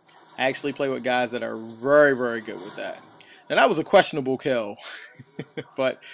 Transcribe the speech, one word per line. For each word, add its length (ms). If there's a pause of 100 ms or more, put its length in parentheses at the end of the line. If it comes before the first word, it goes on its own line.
(360)
I 80
actually 300
play 160
with 120
guys 280
that 120
are 140
very, 580
very 280
good 140
with 200
that. 220 (500)
Now, 80
that 140
was 80
a 60
questionable 520
kill, 400 (500)
<laughs> 500
but 260 (100)